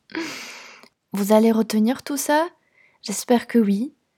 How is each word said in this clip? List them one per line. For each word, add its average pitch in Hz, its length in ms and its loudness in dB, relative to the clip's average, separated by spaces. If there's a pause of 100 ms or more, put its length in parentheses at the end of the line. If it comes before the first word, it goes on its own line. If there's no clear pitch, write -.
(1120)
Vous 202 200 0
allez 220 200 6
retenir 220 500 0
tout 285 140 -6
ça ? 302 320 0 (540)
J'espère 233 440 -2
que - 120 2
oui. 208 340 0 (260)